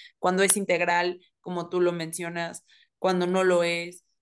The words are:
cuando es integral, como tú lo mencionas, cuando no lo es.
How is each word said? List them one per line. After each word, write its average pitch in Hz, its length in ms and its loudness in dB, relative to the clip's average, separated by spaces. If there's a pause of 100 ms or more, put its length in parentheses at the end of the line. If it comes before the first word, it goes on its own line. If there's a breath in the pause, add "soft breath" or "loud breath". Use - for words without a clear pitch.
(180 loud breath)
cuando 185 240 0
es 196 140 4
integral, 180 640 0 (200 soft breath)
como 170 280 -8
tú 180 140 0
lo 175 100 4
mencionas, 170 720 -8 (340 soft breath)
cuando 185 280 0
no 185 180 2
lo 180 180 4
es. 170 420 -4 (180)